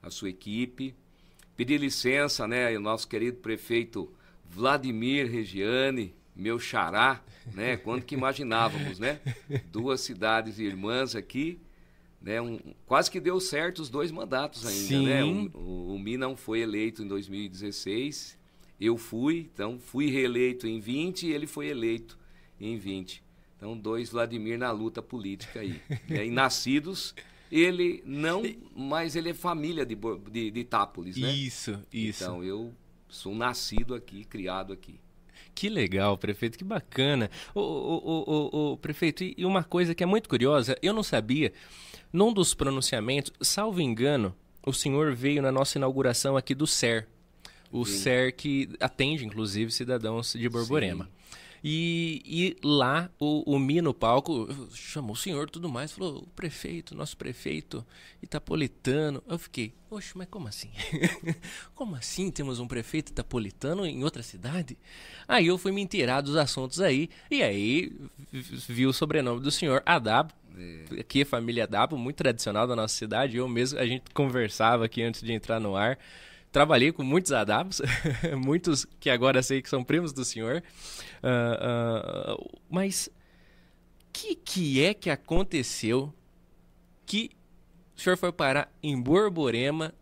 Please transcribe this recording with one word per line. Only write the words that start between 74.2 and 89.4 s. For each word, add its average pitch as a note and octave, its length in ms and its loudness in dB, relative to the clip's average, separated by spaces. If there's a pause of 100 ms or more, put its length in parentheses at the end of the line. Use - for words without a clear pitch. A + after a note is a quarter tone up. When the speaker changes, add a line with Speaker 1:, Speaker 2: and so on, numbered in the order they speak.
Speaker 2:
aqui A2+ 160 -2
antes A#2 220 -2
de A2+ 100 -2
entrar A2+ 260 0
no G#2 160 0
ar. A2 220 2 (540)
Trabalhei C#3+ 420 8
com C#3+ 100 -4
muitos D3 300 4
Adabos, A2+ 480 2 (260)
<laughs> D3+ 240 -2 (100)
muitos D3 440 2 (120)
que - 120 0
agora B2+ 340 6
sei C3+ 180 0
que - 80 -12
são C3 140 0
primos D#3 300 2
do C3 100 -4
senhor. A#2+ 400 -2 (580)
Ah, A#2+ 380 2 (800)
ah, - 0 - (320)
mas F#3+ 400 0 (1040)
que G#4 220 -4
que C#3+ 460 2
é F#3 120 6
que - 160 -4
aconteceu C#3+ 1040 2 (920)
que G#3+ 260 -2 (640)
o - 20 -20
senhor F3+ 160 4
foi F3+ 160 0
parar C#3+ 400 2 (100)
em C#3+ 200 0
Borborema D3+ 1000 2